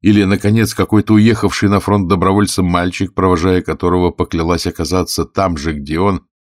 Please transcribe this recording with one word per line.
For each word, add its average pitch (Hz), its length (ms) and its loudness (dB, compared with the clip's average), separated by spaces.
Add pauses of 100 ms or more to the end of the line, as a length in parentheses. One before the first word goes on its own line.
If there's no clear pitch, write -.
Или, 104 240 4
наконец, 101 500 0
какой-то 107 400 2
уехавший 107 540 2
на 101 120 2
фронт 98 280 0
добровольцем 95 580 0
мальчик, 87 480 -2
провожая 92 480 2
которого, 87 480 0
поклялась 82 560 -2
оказаться 85 580 -4
там 92 320 -2
же, 76 160 -6
где 73 260 -6
он, 95 280 -2 (220)